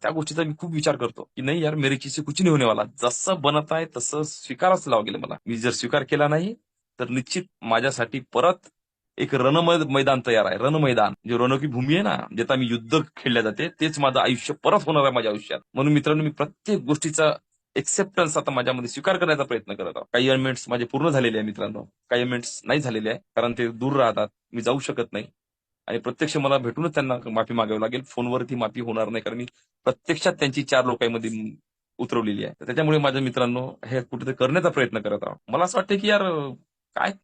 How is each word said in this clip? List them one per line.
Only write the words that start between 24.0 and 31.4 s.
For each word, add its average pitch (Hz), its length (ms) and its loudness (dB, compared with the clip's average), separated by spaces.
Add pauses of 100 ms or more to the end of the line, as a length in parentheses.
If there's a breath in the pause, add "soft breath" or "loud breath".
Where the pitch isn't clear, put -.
मी 117 100 -6
जाऊ 120 160 2
शकत 123 340 -6
नाही 107 140 -6 (600)
आणि 117 120 -2
प्रत्यक्ष 151 380 -2
मला 139 220 4
भेटूनच 139 360 -4
त्यांना 131 200 0 (160)
माफी 110 240 -2
मागावी 110 260 0
लागेल. 120 220 -2
फोनवरती 123 520 -4
माफी 120 260 -4
होणार 110 280 -2
नाही, 110 140 -6
कारण 113 140 -6
मी 123 100 -8 (380)
प्रत्यक्षात 160 480 0
त्यांची 139 300 -2
चार 131 220 4
लोकांमध्ये 117 460 -2 (680)